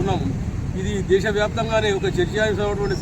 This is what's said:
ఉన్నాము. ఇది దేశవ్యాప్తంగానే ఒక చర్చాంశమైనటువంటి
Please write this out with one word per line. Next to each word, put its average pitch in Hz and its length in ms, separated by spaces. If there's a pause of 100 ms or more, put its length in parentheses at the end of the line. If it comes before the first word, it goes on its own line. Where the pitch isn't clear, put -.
ఉన్నాము. 185 220 (560)
ఇది 202 140 (160)
దేశవ్యాప్తంగానే 214 880
ఒక 180 80 (100)
చర్చాంశమైనటువంటి 202 840